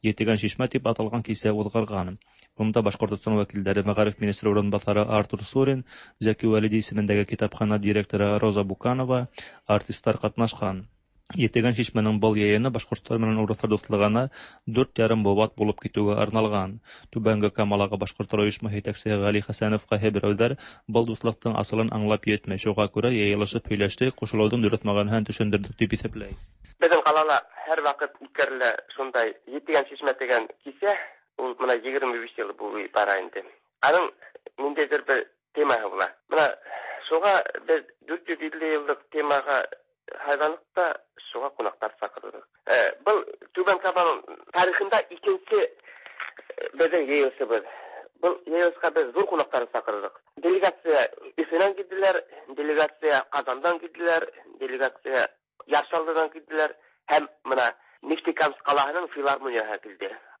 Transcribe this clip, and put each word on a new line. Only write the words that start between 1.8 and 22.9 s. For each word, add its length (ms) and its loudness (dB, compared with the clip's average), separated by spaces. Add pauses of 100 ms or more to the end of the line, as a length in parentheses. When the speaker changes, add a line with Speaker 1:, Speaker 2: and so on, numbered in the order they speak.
Speaker 1:
Унда 260 2
Башкортстан 600 -2
вәкилләре, 420 -2
мәгариф 380 0
министры 300 0
урынбасары 520 2
Артур 400 0
Сурин, 400 0 (380)
Зәки 260 2
Вәлиди 320 4
исемендәге 460 0
китапхана 540 -2
директоры 600 2
Роза 240 2
Буканова, 640 -2 (400)
артистлар 500 0
катнашкан. 680 -2 (540)
Етегән 340 4
Чишмәнең 460 0
был 160 4
яены 340 4
башкортлар 480 -4
белән 220 2
урыслар 320 -2
дуслыгына 540 2 (420)
дүрт 320 0
ярым 240 4
боват 320 2
булып 240 0
китүгә 400 0
арналган. 540 0 (420)
Түбәнге 340 2
Камалага 480 0
башкортлар 460 -2
оешма 260 -2
җитәкчесе 520 -4
Гали 200 2
Хәсәновка 600 -2
хәбәрәүләр 560 2 (320)
был 180 2
дуслыктың 480 -2
асылын 400 0
аңлап 320 0
йетмәй. 320 -2
Шуңа 320 0